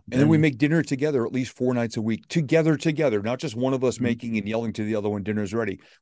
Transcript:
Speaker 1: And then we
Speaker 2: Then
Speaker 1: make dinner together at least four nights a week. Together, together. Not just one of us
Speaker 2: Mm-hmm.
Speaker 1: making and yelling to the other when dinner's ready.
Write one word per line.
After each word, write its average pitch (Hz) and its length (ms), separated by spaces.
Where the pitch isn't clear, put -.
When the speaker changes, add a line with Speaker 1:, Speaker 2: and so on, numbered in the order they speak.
Speaker 1:
And 127 100
then 151 60
we 160 100
Speaker 2:
Then 151 40
Speaker 1:
make 143 160
dinner 147 260
together 139 420
at - 80
least 127 220
four 127 180
nights 117 240
a 113 40
week. 110 280
Together, 160 480
together. 143 440
Not 120 180
just 120 160
one 131 180
of 127 100
us 127 120
Speaker 2:
Mm-hmm. 127 80
Speaker 1:
making 117 340
and 101 100
yelling 110 260
to 107 100
the 107 120
other 104 140
when 104 140
dinner's 104 300
ready. 110 260